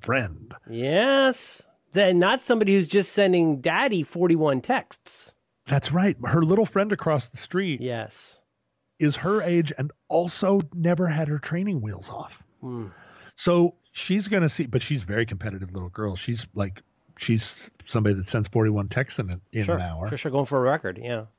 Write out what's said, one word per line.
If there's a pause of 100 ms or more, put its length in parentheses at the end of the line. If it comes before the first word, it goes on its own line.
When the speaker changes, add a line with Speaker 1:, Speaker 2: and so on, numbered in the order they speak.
Speaker 1:
friend. (140)
Speaker 2:
Yes. (300)
Then
not
somebody
who's
just
sending
daddy
forty-one
texts. (340)
Speaker 1:
That's
right.
Her
little
friend
across
the
street
Speaker 2:
Yes. (600)
Speaker 1:
is
her
age
and (160)
also (140)
never
had
her
training
wheels
off. (180)
Speaker 2:
Hmm. (480)
Speaker 1:
So (180)
she's
gonna
see,
but
she's
a
very
competitive
little
girl.
She's
like, (360)
she's (140)
somebody
that
sends
forty-one
texts
in, (120)
in
Speaker 2:
Sure.
Speaker 1:
an
hour.
Speaker 2:
Sure,
sure.
Going
for
a
record.
Yeah. (120)